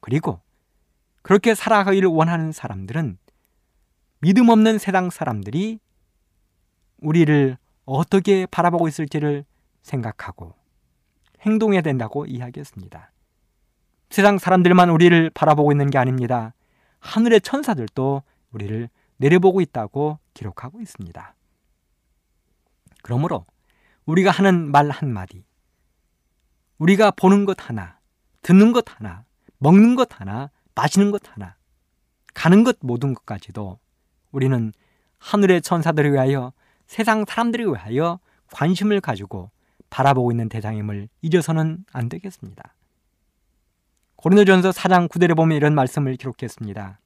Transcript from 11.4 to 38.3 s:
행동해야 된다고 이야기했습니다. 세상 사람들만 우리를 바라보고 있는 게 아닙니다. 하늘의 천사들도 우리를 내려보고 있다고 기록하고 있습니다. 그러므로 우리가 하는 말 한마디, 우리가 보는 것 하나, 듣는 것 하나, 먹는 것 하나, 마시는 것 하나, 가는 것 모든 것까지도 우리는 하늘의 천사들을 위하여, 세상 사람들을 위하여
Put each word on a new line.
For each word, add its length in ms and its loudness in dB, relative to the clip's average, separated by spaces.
행동해야 420 0
된다고 420 -4
이야기했습니다. 880 -16
세상 300 2
사람들만 500 4
우리를 460 4
바라보고 380 2
있는 180 0
게 80 0
아닙니다. 560 -2
하늘의 420 0
천사들도 800 -6
우리를 360 -10
내려보고 420 4
있다고 580 -6
기록하고 480 -16
있습니다. 540 -18
그러므로 440 -4
우리가 260 2
하는 400 2
말 180 4
한마디, 540 -8
우리가 340 4
보는 320 4
것 240 -6
하나, 320 -12
듣는 300 6
것 160 0
하나, 360 -16
먹는 360 6
것 260 -4
하나, 300 -12
마시는 380 0
것 120 -8
하나, 320 -20
가는 300 4
것 160 -2
모든 340 -4
것까지도 640 -14
우리는 400 -2
하늘의 440 2
천사들을 520 0
위하여, 380 -2
세상 360 -2
사람들을 440 -4
위하여 500 -4